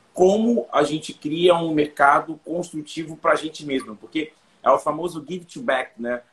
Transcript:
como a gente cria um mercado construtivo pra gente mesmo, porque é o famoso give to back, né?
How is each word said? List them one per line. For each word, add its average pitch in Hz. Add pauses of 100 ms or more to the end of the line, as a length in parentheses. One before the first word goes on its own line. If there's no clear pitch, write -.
(140)
como 220
a 143
gente 151
cria 170
um 165
mercado 151
construtivo 160
pra 160
gente 151
mesmo, 127
porque 151 (280)
é 117
o -
famoso 160
give 175
to -
back, 127
né? 120 (120)